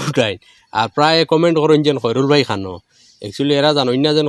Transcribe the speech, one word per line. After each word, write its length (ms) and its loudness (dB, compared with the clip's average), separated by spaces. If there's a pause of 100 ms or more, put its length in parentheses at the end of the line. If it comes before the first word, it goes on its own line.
উঠাইন, 300 -2 (360)
আর 220 -2
প্রায় 240 2 (120)
কমেন্ট 320 2
করেন 240 4
যেন 160 0
খয়রুল 280 0
ভাই 180 4
খানো। 240 -6 (480)
Actually 380 -4
এরা 180 2
জানেন 280 0
না 120 0
যেন 120 0